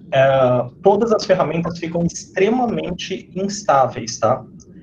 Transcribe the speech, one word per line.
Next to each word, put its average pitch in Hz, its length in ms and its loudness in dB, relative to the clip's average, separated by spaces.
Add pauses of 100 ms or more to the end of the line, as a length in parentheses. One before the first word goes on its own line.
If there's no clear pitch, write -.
(120)
é, 135 580 4 (120)
todas 208 300 4
as 202 140 0
ferramentas 170 520 0
ficam 170 260 -4
extremamente 190 1300 -4
instáveis, 139 800 -2
tá? 120 280 -2 (380)